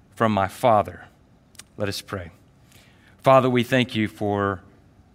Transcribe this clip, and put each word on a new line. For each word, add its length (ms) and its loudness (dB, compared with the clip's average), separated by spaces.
from 180 0
my 160 0
Father." 560 0
Let 100 -6
us 140 -8
pray. 300 -12
Father, 260 6
we 140 2
thank 320 -2
you 140 -2
for 540 -4